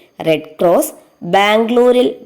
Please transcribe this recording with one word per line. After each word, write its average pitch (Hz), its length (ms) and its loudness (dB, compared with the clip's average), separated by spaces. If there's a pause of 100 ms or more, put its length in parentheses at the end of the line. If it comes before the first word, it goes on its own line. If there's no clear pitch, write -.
(260)
റെഡ് 156 240 -2 (100)
ക്രോസ് 208 320 0 (300)
ബാംഗ്ലൂരിൽ 226 920 0 (120)